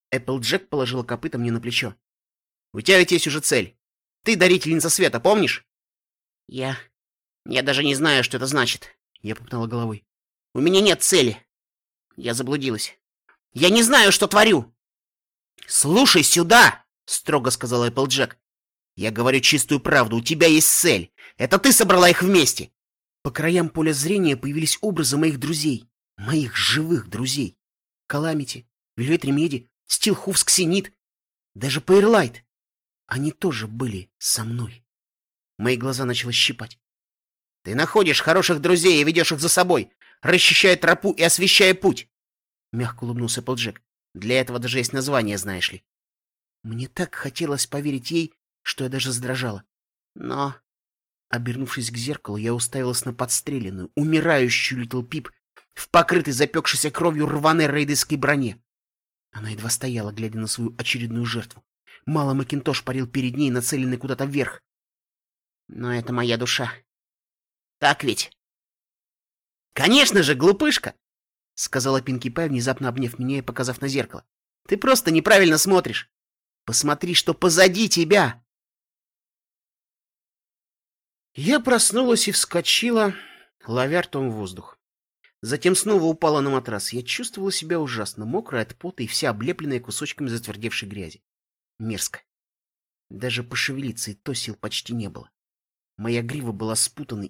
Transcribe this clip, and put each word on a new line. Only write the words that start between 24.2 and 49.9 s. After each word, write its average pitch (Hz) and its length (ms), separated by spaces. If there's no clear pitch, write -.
появились 143 440
образы 160 360
моих 156 220
друзей. 151 500
Моих 123 400
живых 156 520
друзей. 127 480
Каламити, 147 600
Вельвет 143 280
Ремеди, 139 460
Стилхуфс - 560
Ксенит, 190 500
даже 135 260
Пейрлайт. 196 640
Они 139 240
тоже 117 380
были 110 500
со - 260
мной. 117 400
Мои 123 180
глаза 131 280
начало 120 280
щипать. - 480
«Ты 98 140
находишь 165 440
хороших 170 400
друзей 170 400
и 143 40
ведешь 165 280
их 147 80
за 165 80
собой, 175 440
расчищая 180 540
тропу 175 360
и 160 100
освещая 185 520
путь», 185 360
мягко 117 320
улыбнулся 120 360
Эпплджек. 120 400
«Для 120 260
этого 123 180
даже 120 200
есть 120 140
название, 127 460
знаешь 92 320
ли». 92 140
Мне 113 240
так - 260
хотелось 143 520
поверить 143 440
ей, 165 240
что - 220
я 127 60
даже 131 220
задрожала. 120 520